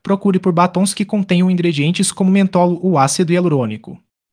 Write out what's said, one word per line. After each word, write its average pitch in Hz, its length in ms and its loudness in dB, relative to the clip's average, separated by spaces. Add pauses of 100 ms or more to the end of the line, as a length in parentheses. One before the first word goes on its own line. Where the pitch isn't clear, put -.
Procure 196 340 0
por 185 140 -2
batons 180 420 0
que 208 120 -4
contenham 185 440 0
ingredientes 170 600 0
como 185 180 0
mentolo 185 540 2
ou 180 160 2
ácido 156 320 0
hialurônico. 151 680 -2 (360)